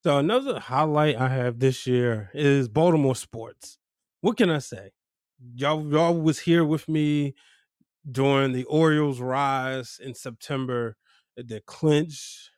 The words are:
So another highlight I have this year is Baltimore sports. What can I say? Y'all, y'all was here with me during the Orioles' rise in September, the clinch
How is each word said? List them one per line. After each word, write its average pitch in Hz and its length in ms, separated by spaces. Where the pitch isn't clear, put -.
So 143 140
another 220 420
highlight 151 580
I 127 120
have 123 300
this 131 260
year 120 480
is 139 340
Baltimore 143 480
sports. - 600
What 226 140
can 190 140
I 156 80
say? 101 340
Y'all, 151 360
y'all 170 280
was 156 200
here 170 260
with 151 240
me 147 460
during 135 420
the 127 120
Orioles' 151 560
rise 131 840
in 127 140
September, 123 840
the 113 300
clinch 151 920